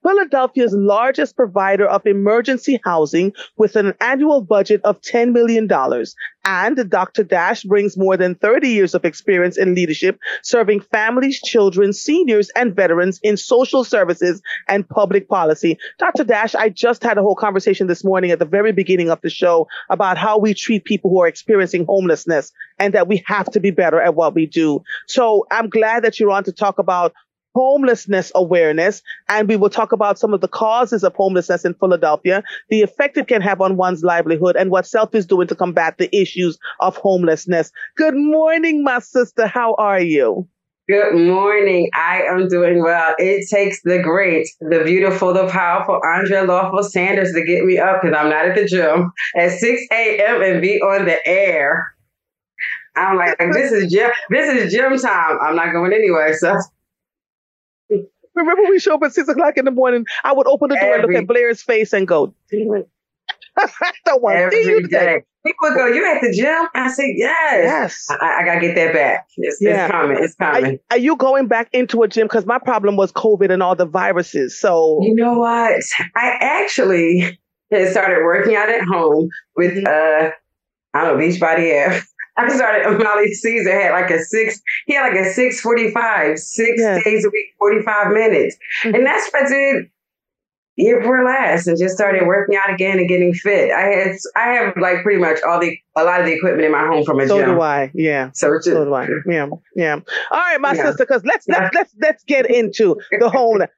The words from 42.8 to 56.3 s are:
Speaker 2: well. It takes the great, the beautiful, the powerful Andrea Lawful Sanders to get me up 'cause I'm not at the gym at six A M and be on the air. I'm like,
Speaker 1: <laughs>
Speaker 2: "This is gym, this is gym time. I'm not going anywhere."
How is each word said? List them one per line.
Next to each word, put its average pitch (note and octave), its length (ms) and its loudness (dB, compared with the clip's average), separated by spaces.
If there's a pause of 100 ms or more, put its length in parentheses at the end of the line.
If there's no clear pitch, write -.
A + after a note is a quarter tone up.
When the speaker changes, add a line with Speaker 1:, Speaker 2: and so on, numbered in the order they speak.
Speaker 2:
well. E3 340 0
It F#3+ 320 -2
takes G3 340 0
the F3 200 0
great, E3 440 0 (140)
the D#3+ 220 0
beautiful, F#3 500 0
the F#3+ 140 0
powerful F#3 580 -2
Andrea F#3+ 380 0
Lawful F#3+ 400 0
Sanders F#3 500 -2
to E3 100 -2
get E3+ 220 0
me F3+ 140 2
up F#3+ 220 0
'cause E3+ 140 0
I'm D3+ 140 0
not D#3 200 0
at F#3+ 60 -2
the G3+ 100 2
gym F3 460 0 (240)
at F3 160 2
six A#3 300 -2 (100)
A A3 280 -2
M G#3 240 0
and F3+ 180 0
be G3+ 180 0
on G3 260 0
the E3 120 0 (100)
air. E3 640 0 (1040)
I'm F#3+ 220 0
like, F3 200 -2
Speaker 1:
<laughs> E3+ 140 -2
Speaker 2:
"This C4 200 0
is G3 200 0
gym, A3+ 200 2 (180)
this C#4+ 240 0
is G#3 180 -2
gym C4 280 0
time. F3 420 -2
I'm D#3+ 140 -2
not E3+ 180 -2
going F3 180 0
anywhere." E3+ 460 2